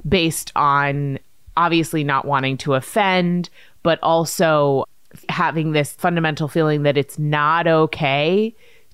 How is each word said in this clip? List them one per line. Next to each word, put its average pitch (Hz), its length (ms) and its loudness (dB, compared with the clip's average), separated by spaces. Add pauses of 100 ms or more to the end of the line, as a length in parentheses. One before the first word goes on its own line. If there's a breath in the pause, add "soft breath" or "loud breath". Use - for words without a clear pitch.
based 165 480 0
on 143 640 0 (380)
obviously 165 480 0
not 139 220 -2
wanting 135 320 -2
to 143 160 -2
offend, 175 720 0 (340 soft breath)
but 160 200 2
also 156 800 2 (440)
having 156 440 -2
this 147 200 -2
fundamental 160 560 -2
feeling 151 340 0
that 143 140 2
it's 139 220 -4
not 151 480 0
okay 160 880 2 (400 soft breath)